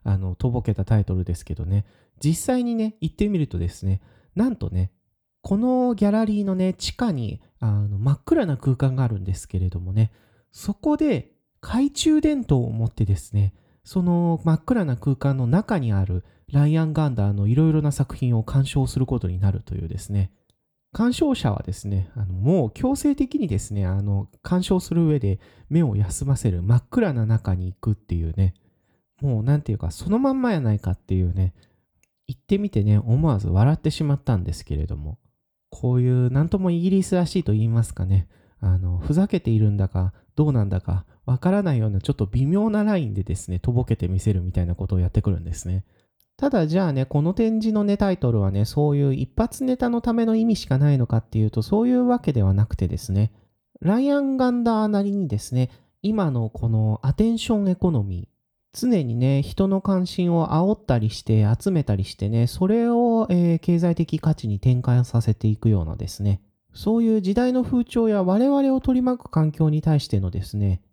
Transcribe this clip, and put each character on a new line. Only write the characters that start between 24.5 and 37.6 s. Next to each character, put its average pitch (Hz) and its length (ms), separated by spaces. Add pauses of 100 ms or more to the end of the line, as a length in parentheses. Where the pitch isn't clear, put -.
賞 185 180
す - 120
る 165 140
上 151 120
で 98 200 (300)
目 165 140
を 110 120
休 104 300
ま 139 100
せ 110 160
る 87 100
真 113 160
っ - 120
暗 208 240
な 113 120
中 110 300
に 92 160
行 - 80
く 107 140
っ - 20
て - 180
い 82 160
う 80 60
ね、 95 200 (640)
も 127 180
う 110 40
な 143 140
ん 147 40
て 117 100
い 101 40
う - 20
か、 82 140
そ - 180
の 220 100
ま 269 120
ん 262 100
ま 247 100
や 170 80
な 113 140
い 104 60
か 92 120
っ 95 60
て - 180
い 92 80
う 87 100
ね、 95 200 (720)
行 - 100
っ - 40
て 202 160
み 202 120
て 101 140
ね、 104 140
思 120 300
わ 113 120
ず 101 80
笑 110 280
っ - 20
て - 120
し 156 140
ま 143 120
っ - 80
た 120 120
ん 90 80
で - 80
す - 140
け 73 100
れ 76 100
ど - 120
も、 73 200 (520)
こ 123 260
う 127 60
い 123 80
う 123 200
な 139 140
ん 170 60
と 202 100
も 185 120
イ 170 100
ギ 185 80
リ 190 140
ス 185 120
ら 180 100
し 180 140
い - 40
と 104 100
言 107 80